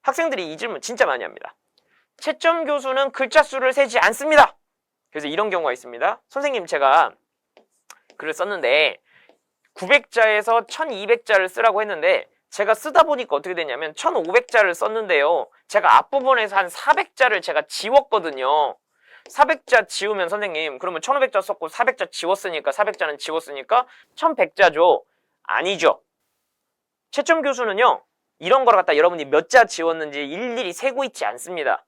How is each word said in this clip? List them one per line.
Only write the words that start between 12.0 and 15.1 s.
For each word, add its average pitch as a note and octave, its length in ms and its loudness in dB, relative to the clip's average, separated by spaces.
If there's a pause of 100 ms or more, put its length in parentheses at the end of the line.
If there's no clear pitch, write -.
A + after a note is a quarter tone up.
제가 G#3 220 0
쓰다 D4+ 260 0
보니까 C#4+ 340 0
어떻게 F3+ 200 -6
됐냐면 D3+ 400 -6
천오백 A#3+ 540 0
자를 G#3 260 2
썼는데요. F3+ 720 0 (200)